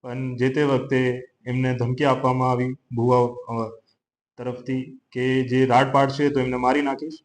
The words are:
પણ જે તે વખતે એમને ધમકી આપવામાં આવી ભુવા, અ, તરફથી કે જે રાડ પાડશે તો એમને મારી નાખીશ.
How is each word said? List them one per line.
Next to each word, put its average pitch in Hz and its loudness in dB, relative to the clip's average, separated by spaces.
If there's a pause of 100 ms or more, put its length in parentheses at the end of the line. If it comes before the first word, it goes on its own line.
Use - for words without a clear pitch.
પણ 127 -8
જે 123 2
તે 139 0
વખતે 127 0 (240)
એમને 127 0
ધમકી 123 -2
આપવામાં 127 2
આવી 127 0 (240)
ભુવા, 123 4 (360)
અ, 113 -8 (580)
તરફથી 127 -8 (120)
કે 127 0
જે 127 2
રાડ 131 4
પાડશે 139 2
તો 139 0
એમને 127 -2
મારી 127 0
નાખીશ. 143 -6